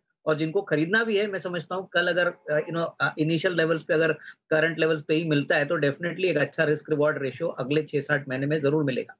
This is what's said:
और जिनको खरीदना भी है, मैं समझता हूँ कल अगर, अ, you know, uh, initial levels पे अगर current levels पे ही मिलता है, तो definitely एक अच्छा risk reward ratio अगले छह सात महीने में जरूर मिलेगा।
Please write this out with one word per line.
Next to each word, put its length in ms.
और 100
जिनको 260
खरीदना 420
भी 120
है, 100
मैं 120
समझता 360
हूँ 180
कल 160
अगर, 180
अ, 340
you 160
know, 140
uh, 180
initial 360
levels 280
पे 120
अगर 180
current 280
levels 240
पे 120
ही 100
मिलता 320
है, 80
तो 100
definitely 500
एक 120
अच्छा 280
risk 260
reward 320
ratio 260
अगले 340
छह 180
सात 280
महीने 180
में 140
जरूर 240
मिलेगा। 360